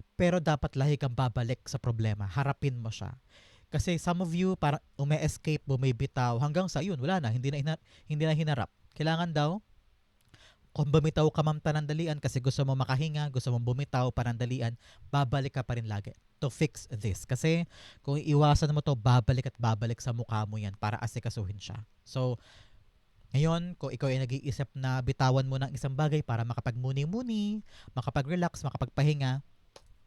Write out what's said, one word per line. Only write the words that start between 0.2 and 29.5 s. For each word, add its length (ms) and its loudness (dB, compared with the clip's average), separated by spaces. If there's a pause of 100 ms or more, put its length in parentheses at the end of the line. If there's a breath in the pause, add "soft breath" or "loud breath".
dapat 400 0
lahi 240 2
kang 160 -2
babalik 480 -2
sa 160 -6
problema. 480 0
Harapin 480 -2
mo 160 -6
siya. 160 -8 (640 soft breath)
Kasi 240 0
some 240 0
of 160 -2
you, 160 2
parang 320 0 (160)
ume-escape, 640 0
bumibitaw, 720 0
hanggang 320 0
sa 160 -2
yun, 160 -4
wala 160 0
na, 160 0
hindi 160 -2
na 80 -2
hina-, 240 -4 (240 soft breath)
hindi 240 -2
na 80 4
hinarap. 320 0 (240)
Kailangan 400 0
daw, 240 2 (1200 loud breath)
kung 160 2
bumitaw 400 4
ka, 80 2
ma'am, 160 2
panandalian 640 -2
kasi 160 -2
gusto 260 0
mo 140 2
makahinga, 560 0
gusto 160 -2
mong 160 0
bumitaw, 480 0
panandalian, 640 -2 (320 loud breath)
babalik 480 0
ka 80 -4
pa 160 -6
rin 80 -6
lagi 240 -6 (280)
to 80 -2
fix 400 -2
this. 320 -4
Kasi 480 0 (320 loud breath)
kung 160 -2
iiwasan 560 4
mo 80 0
to, 160 0
babalik 480 4
at 160 -8
babalik 400 0
sa 80 -4
mukha 400 -4
mo 80 -8
yan 240 -4
para 160 -2
asikasuhin 640 -6
siya. 160 -10 (240)
So, 400 -4 (880 loud breath)
ngayon, 480 0
kung 160 -6
ikaw 160 -2
ay 160 0
nag-iisip 480 -4
na 320 -2
bitawan 400 2
mo 160 -2
ng 80 -2
isang 240 -4
bagay 320 0
para 160 -2
makapagmuni-muni, 1200 -2 (320 loud breath)
makapag-relax, 720 -2
makapagpahinga, 800 0 (600)